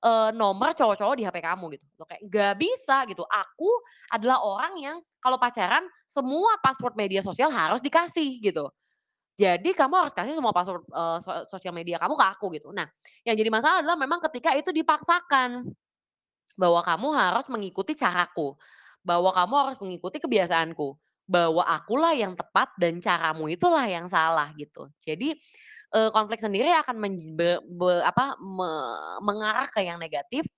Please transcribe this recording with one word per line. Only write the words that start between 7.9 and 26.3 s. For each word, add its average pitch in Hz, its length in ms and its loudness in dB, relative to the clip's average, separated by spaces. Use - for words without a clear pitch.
gitu. 165 260 -2
"Jadi 190 340 2
kamu 285 220 2
harus - 80 -10
kasih 247 220 -4
semua 240 160 0
password, 180 400 -2
eee, 165 320 -2
so-, 170 200 -8
sosial 180 180 -10
media 170 260 -6
kamu 196 160 -2
ke 254 80 6
aku," - 80 -8
gitu. 143 180 -14
Nah, 175 100 -4
yang 233 140 0
jadi 220 140 2
masalah 302 320 2
adalah 339 120 0
memang 311 320 -2
ketika - 280 -2
itu 302 180 -4
dipaksakan, 294 920 0
bahwa 170 320 2
kamu 175 220 -2
harus 208 320 0
mengikuti 208 480 -6
caraku, 175 560 -2
bahwa 175 320 2
kamu 180 200 2
harus 262 140 -8
mengikuti 185 400 -10
kebiasaanku, 165 760 0
bahwa 170 400 4
akulah 262 480 0
yang 202 240 -2
tepat - 400 0
dan 170 240 0
caramu 160 480 0
itulah 302 400 2
yang 175 220 -6
salah 160 480 2
gitu. 143 320 -16
Jadi, 190 320 -4
eee, 220 180 4
konflik 214 300 0